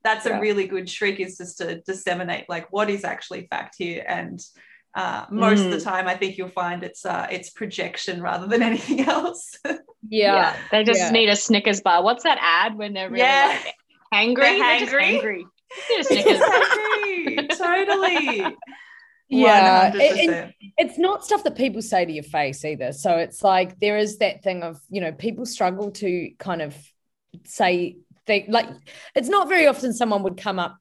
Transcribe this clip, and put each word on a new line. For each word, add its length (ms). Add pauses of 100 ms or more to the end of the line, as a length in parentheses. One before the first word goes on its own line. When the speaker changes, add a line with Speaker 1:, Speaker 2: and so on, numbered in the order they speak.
Speaker 1:
that's 220
a 60
Speaker 2:
Yeah. 80
Speaker 1:
really 280
good 200
trick, 340
is 160
just 220
to 220
disseminate, 680
like, 220
what 180
is 160
actually 420
fact 320
here. 280
And, 320 (540)
uh, 380
most 300
of 100
the 60
Speaker 3:
Mm. 60
Speaker 1:
time, 240
I 80
think 220
you'll 120
find 340
it's, 220
uh, 260
it's 180
projection 720
rather 240
than 160
<laughs> 100
anything 360
else. 560
Speaker 2:
Yeah. 140 (320)
Speaker 3:
Yeah. 460 (160)
They 120
just 160
Speaker 2:
Yeah. 120
Speaker 3:
need 180
a 80
Snickers 440
bar. 220
What's 200
that 180
ad 360
when 160
they're 160
really, 100
Speaker 1:
Yeah. 440
Speaker 3:
like, 100 (400)
hangry? 280
Speaker 1:
They're 180
Speaker 3:
They're 200
just 120
Speaker 1:
hangry. 300
Speaker 3:
hangry. 220 (440)
Just 240
need 80
a 40
Snickers 160
bar. 220
Speaker 1:
Hangry. 960
Totally. 1000 (720)
Speaker 2:
Yeah. 440 (100)
Speaker 1:
One 80
hundred 180
percent. 200
Speaker 2:
It, 320
it, 160
it's 200
not 280
stuff 180
that 140
people 240
say 240
to 80
your 100
face 400
either. 300
So 240
it's 260
like, 340
there 200
is 220
that 220
thing 220
of, 160 (100)
you 120
know, 100
people 340
struggle 460
to 480
kind 220
of 120 (680)
say, 540 (280)
they, 220
like, 220 (460)
it's 120
not 220
very 180
often 260
someone 300
would 140
come 220
up 220